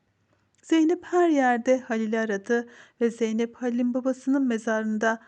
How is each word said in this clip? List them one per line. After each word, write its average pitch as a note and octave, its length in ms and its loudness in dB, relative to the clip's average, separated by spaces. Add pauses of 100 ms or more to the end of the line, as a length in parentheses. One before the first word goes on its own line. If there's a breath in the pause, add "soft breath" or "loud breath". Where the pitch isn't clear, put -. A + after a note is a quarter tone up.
(600)
Zeynep D#4+ 420 2
her F4 260 2
yerde B3+ 500 2
Halil'i A3+ 400 -4
aradı A3 480 -2 (340 loud breath)
ve A#3 80 2
Zeynep A#3 460 -4
Halil'in B3 380 -2
babasının C4 540 -2
mezarında A3 800 -2